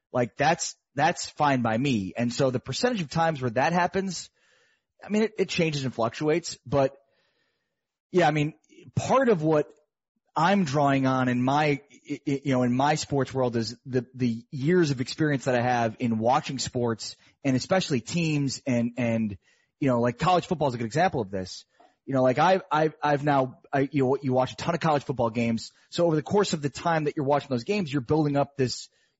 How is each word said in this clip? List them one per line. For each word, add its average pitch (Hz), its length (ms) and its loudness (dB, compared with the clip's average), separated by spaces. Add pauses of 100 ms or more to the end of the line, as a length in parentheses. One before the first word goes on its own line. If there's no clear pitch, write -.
(120)
like, 123 240 -2
that's, 160 400 0 (180)
that's 156 360 0
fine 139 320 0
by 113 140 0
me. 117 400 0
And 120 160 -2
so 135 180 0
the 123 100 -2
percentage 233 400 -2
of 156 80 -6
times 165 320 -2
where 127 100 -2
that 131 220 0
happens, 180 580 -2 (760)
I - 40 -16
mean, 208 140 0
it, 220 160 -2
it 190 100 0
changes 156 360 -2
and 123 80 -4
fluctuates, 151 720 -2
but 135 320 0 (1160)
yeah, 175 160 4
I - 20 4
mean, 151 240 0 (400)
part 254 340 2
of 185 140 2
what 156 240 2 (680)
I'm 185 280 2
drawing 139 420 2
on 131 220 0
in 123 140 0
my, 143 380 2 (280)
i-, 143 180 -8
i-, 139 180 -2
you 139 80 0
know, 127 100 2
in 123 100 2
my 139 220 2
sports 139 400 -2
world 123 220 -2
is 113 200 -4 (100)
the, 127 280 -2
the 120 360 -2
years 156 420 2
of 123 80 -2
experience 143 460 -2
that 127 100 2
I 120 60 2
have 117 360 0
in 117 200 0
watching 127 420 0
sports - 560 -4 (260)
and 131 140 0
especially 160 440 0
teams 151 680 -2
and, 120 300 0
and, 113 400 -2 (440)
you 143 80 0
know, 123 120 2
like, 123 180 0
college 175 280 2
football 151 220 -2
is 123 60 -2
a 120 40 -6
good 117 80 -4
example 151 340 0
of 95 100 -6
this. 95 340 -8 (420)
You 131 80 -4
know, 131 80 2
like, 127 160 4
I've, 180 320 4
I've, 156 320 0
I've 147 220 0
now, 135 340 2 (140)
I, 139 180 0
you 135 140 2
know, 131 180 2
you 131 100 -2
watch 127 200 2
a - 40 -16
ton - 180 -2
of 170 60 -6
college 151 240 0
football 120 260 -2
games. 113 420 -2 (180)
So 175 160 0
over 160 80 2
the 151 80 0
course 196 300 0
of 156 100 -4
the 143 80 -2
time 160 340 0
that 147 120 -2
you're 139 100 -2
watching 143 240 2
those 120 140 -2
games, 196 280 -2
you're 143 80 0
building 147 360 0
up 139 200 0
this, - 320 -2 (320)